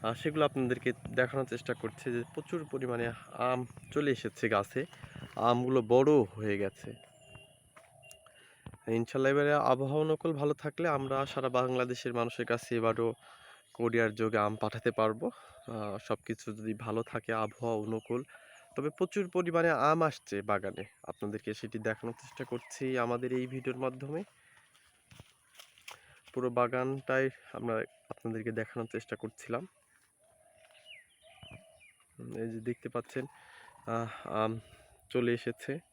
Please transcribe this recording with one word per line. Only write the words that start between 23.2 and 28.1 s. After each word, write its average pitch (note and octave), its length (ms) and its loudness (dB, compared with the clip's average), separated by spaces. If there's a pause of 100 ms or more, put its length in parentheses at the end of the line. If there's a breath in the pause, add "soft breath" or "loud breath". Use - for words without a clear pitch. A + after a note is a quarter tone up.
এই B2+ 140 0
ভিডিওর B2+ 320 -6
মাধ্যমে। C3+ 420 -4 (2000 loud breath)
পুরো B2+ 180 0
বাগানটাই B2+ 720 2 (280)
আমরা A#2 220 -2 (340)
আপনাদেরকে A2+ 440 -6